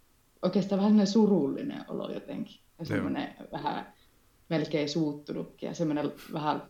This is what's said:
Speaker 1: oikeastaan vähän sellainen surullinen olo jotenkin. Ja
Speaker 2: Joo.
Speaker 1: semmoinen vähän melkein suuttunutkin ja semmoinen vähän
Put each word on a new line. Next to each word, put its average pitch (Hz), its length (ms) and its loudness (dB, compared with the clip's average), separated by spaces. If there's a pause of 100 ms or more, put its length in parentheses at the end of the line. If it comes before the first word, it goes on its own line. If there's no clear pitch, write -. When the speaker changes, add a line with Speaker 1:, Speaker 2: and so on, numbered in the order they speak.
(420)
Speaker 1:
oikeastaan 185 380 2
vähän 208 120 4
sellainen 202 220 6
surullinen 196 760 4
olo - 240 -6
jotenkin. - 440 -10
Ja - 60 -20 (180)
Speaker 2:
Joo. 165 60 -8
Speaker 1:
semmoinen - 500 -4 (160)
vähän - 420 -6 (560)
melkein 151 400 0
suuttunutkin 151 760 -4
ja - 60 -8
semmoinen 147 380 -2 (220)
vähän 151 360 -2